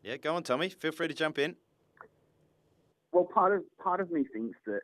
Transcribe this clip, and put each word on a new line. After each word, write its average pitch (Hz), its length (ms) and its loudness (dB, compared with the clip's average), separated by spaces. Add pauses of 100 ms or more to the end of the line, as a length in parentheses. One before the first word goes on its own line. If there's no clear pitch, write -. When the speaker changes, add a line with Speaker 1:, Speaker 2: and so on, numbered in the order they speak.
Speaker 1:
Yeah, 113 140 -8
go 147 180 -2
on, 170 80 -2
Tommy. 151 280 0
Feel 160 220 -4
free 165 160 -4
to 147 60 -4
jump 151 240 0
in. 151 180 0 (1600)
Speaker 2:
Well, 180 120 6
part 190 300 4
of, 185 80 0 (160)
part 185 220 -2
of 180 100 -4
me 151 220 0
thinks 113 340 -8
that 104 180 -4